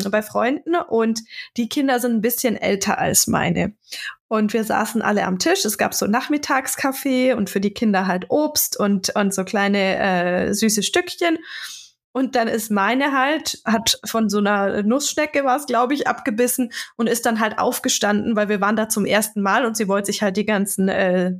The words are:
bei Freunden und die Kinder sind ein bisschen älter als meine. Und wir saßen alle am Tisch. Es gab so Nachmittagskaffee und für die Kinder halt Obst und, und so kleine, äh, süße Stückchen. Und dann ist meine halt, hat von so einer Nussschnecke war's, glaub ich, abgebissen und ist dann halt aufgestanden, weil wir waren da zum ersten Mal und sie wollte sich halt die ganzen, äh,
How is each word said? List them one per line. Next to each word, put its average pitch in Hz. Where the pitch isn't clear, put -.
bei 214
Freunden 240
und 226
die 233
Kinder 269
sind 240
ein 226
bisschen 233
älter 196
als -
meine. 170
Und 214
wir 226
saßen 214
alle 202
am 185
Tisch. 370
Es 214
gab -
so -
Nachmittagskaffee 262
und 214
für 196
die 202
Kinder 196
halt 180
Obst 302
und, 202
und 196
so 190
kleine, 202
äh, 180
süße 208
Stückchen. 349
Und 254
dann 226
ist 214
meine 233
halt, 269
hat 220
von 220
so 202
einer 202
Nussschnecke 285
war's, 269
glaub 240
ich, 285
abgebissen 240
und 233
ist 233
dann 220
halt 214
aufgestanden, 208
weil 208
wir 208
waren 208
da 220
zum 208
ersten 208
Mal 208
und 226
sie 208
wollte 202
sich 214
halt 196
die 208
ganzen, 196
äh, 185